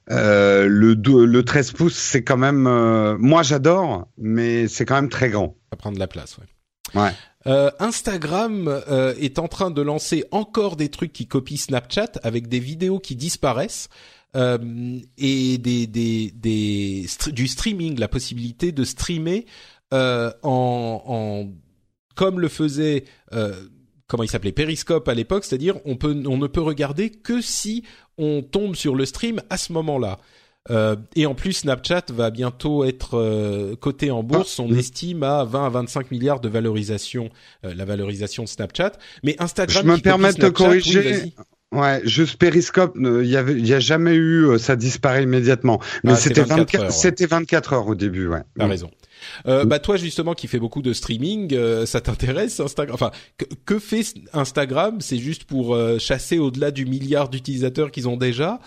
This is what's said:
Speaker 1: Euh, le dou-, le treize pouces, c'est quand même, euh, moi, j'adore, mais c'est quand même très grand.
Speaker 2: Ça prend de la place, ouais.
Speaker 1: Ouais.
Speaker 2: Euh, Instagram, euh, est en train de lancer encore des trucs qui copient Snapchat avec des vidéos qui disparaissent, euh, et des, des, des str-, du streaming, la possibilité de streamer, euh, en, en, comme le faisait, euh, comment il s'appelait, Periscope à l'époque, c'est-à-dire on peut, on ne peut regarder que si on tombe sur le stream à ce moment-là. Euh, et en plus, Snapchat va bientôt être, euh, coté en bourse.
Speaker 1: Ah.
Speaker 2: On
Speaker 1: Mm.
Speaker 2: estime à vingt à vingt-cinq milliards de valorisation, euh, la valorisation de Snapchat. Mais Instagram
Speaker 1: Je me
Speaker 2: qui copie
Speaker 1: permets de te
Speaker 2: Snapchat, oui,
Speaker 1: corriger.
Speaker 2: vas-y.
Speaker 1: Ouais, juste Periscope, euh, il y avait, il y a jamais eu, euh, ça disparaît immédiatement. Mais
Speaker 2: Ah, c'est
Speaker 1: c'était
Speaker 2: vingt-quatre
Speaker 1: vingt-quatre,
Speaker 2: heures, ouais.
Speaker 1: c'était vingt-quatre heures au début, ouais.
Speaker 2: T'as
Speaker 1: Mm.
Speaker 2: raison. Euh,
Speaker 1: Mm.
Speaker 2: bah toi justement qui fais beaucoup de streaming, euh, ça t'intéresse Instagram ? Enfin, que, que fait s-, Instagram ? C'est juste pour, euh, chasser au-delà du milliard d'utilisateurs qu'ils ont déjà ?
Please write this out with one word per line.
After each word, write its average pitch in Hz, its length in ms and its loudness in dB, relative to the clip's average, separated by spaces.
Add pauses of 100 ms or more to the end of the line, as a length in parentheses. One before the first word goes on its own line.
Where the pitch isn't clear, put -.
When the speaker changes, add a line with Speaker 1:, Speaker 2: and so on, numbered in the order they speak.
(120)
Speaker 1:
Euh, 101 580 6
le 107 260 6
dou-, 120 300 8
le 120 180 6
treize 131 300 0
pouces, 165 240 0
c'est - 260 0
quand 131 140 2
même, 135 300 4
euh, 113 520 4
moi, 151 240 6
j'adore, 143 640 2 (100)
mais 117 520 0
c'est - 160 -4
quand 131 100 2
même 139 140 2
très 127 200 0
grand. 101 280 -2 (140)
Speaker 2:
Ça - 60 -16
prend 107 140 -10
de 98 80 -6
la 95 80 -4
place, - 300 -16
ouais. - 640 -8
Speaker 1:
Ouais. 101 80 2 (360)
Speaker 2:
Euh, 139 340 4
Instagram, 196 920 -4 (180)
euh, 131 320 2
est 135 200 -4
en 165 100 -2
train 190 220 -2
de 143 100 -2
lancer 151 500 -2
encore 208 460 -2
des 147 120 0
trucs - 220 -8
qui - 160 -10
copient 139 300 -4
Snapchat 170 540 -4 (120)
avec 117 240 -4
des 123 120 -2
vidéos 165 400 -4
qui 135 180 -10
disparaissent, 139 720 -4 (480)
euh, 123 640 -2 (180)
et 131 400 2
des, 120 300 0
des, 113 460 -2
des 104 720 -2
str-, - 240 -6
du 127 160 -2
streaming, 165 520 -4
la 107 80 -2
possibilité 123 640 -6
de 139 140 -2
streamer, 175 600 -4 (480)
euh, 123 380 0 (120)
en, 123 640 -2
en, 107 420 -4 (680)
comme 185 240 0
le 170 80 0
faisait, 151 560 -2 (300)
euh, 107 200 -2 (540)
comment 117 160 -2
il 107 60 -4
s'appelait, 101 240 -4
Periscope 156 560 -2
à 127 40 2
l'époque, 117 300 -2
c'est-à-dire 151 320 -2 (100)
on 131 120 -4
peut, 147 180 0 (100)
on 135 120 -2
ne 143 100 -2
peut 151 140 -2
regarder 151 480 -2
que 233 320 -4
si 226 420 -6 (340)
on 151 240 0
tombe 196 340 -2
sur 143 200 -2
le 135 100 0
stream 226 440 -4
à 185 80 -6
ce - 160 -8
moment-là. 139 460 -4 (520)
Euh, 110 240 2 (200)
et 151 100 2
en 135 100 -2
plus, 190 180 -4
Snapchat 156 500 -2 (100)
va 117 180 0
bientôt 127 540 -2
être, 127 320 -4
euh, 104 580 -2
coté 139 360 -2
en 113 120 -2
bourse. 156 360 0
Speaker 1:
Ah. 127 40 -4
Speaker 2:
On 117 60 0
Speaker 1:
Mm. 120 100 4
Speaker 2:
estime 165 440 -6
à 143 200 2
vingt 131 220 -2
à 131 40 0
vingt-cinq 123 420 -4
milliards 131 280 0
de 123 100 -4
valorisation, 110 800 -4 (360)
euh, 92 80 -10
la 95 120 -8
valorisation 101 580 -6
de 110 60 -10
Snapchat. 170 440 -4 (300)
Mais 147 160 0
Instagram 180 440 0
Speaker 1:
Je 151 40 4
me 170 80 8
Speaker 2:
qui 165 60 2
copie 190 80 4
Speaker 1:
permets 190 200 6
de 190 60 2
te - 60 -4
Speaker 2:
Snapchat, 135 220 6
oui, 185 40 8 (140)
Speaker 1:
corriger. 185 200 4
Speaker 2:
vas-y. 175 320 -2 (400)
Speaker 1:
Ouais, 139 320 2
juste 147 320 0
Periscope, 175 600 4
euh, 123 260 2
il 120 80 2
y 135 40 2
avait, 135 180 2
il 117 140 0
y 123 60 6
a 135 60 4
jamais 165 340 4
eu, 165 320 4
euh, 123 140 6
ça 131 160 2
disparaît 131 480 0
immédiatement. 127 560 4 (240)
Mais 123 80 6
Speaker 2:
Ah, 123 40 8
c'est 113 140 4
Speaker 1:
c'était 123 120 6
Speaker 2:
vingt-quatre 147 180 2
Speaker 1:
vingt-quatre, 165 240 2
Speaker 2:
heures, 190 80 0
ouais. - 40 -2
Speaker 1:
c'était 180 300 2
vingt-quatre 165 480 0
heures 113 140 0
au 107 80 0
début, 92 320 -2
ouais. 82 140 -2 (180)
Speaker 2:
T'as 107 80 2
Speaker 1:
Mm. - 20 0
Speaker 2:
raison. 87 220 -6 (560)
Euh, 135 160 4
Speaker 1:
Mm. 135 60 4
Speaker 2:
bah 147 100 2
toi 202 160 0
justement 170 380 -4
qui 131 140 -12
fais 123 120 -2
beaucoup 117 240 -6
de 123 100 0
streaming, 151 640 -4
euh, 113 320 0
ça 123 140 -2
t'intéresse 135 580 -4
Instagram ? 143 340 -4
Enfin, 120 160 -2 (280)
que, - 80 -8 (200)
que 208 140 0
fait 220 220 -2
s-, - 120 -6 (200)
Instagram ? 147 640 -2
C'est 135 180 -4
juste 139 280 -6
pour, 123 280 -2
euh, 117 240 2
chasser 135 420 -2
au-delà 143 320 0
du 135 140 -4
milliard 135 440 0
d'utilisateurs 131 600 -2
qu'ils 127 180 -6
ont 120 100 -2
déjà ? 127 500 -2